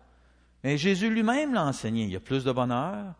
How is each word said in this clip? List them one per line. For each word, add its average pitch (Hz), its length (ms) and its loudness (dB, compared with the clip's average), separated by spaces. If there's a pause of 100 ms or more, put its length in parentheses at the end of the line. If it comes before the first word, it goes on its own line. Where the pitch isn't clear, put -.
(640)
Mais 143 140 0
Jésus 190 320 2
lui-même 240 440 2
l'a 175 120 2
enseigné. 113 380 0
Il 101 80 -2
y 92 40 -2
a - 40 -6
plus 135 240 -2
de 131 80 2
bonheur 147 680 -2